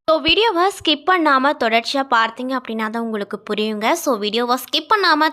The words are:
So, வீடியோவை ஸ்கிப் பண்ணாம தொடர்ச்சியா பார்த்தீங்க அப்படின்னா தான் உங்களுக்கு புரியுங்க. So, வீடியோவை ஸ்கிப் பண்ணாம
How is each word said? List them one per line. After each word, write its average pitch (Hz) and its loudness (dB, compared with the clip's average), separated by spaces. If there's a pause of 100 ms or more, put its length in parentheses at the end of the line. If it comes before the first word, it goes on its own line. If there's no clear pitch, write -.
So, 320 2
வீடியோவை 349 2 (100)
ஸ்கிப் 302 -2
பண்ணாம 302 4
தொடர்ச்சியா 233 0
பார்த்தீங்க 233 0
அப்படின்னா 220 -6
தான் 233 -6
உங்களுக்கு 208 -6
புரியுங்க. 214 -4
So, 339 -2
வீடியோவை 233 -2
ஸ்கிப் 302 -4
பண்ணாம 330 2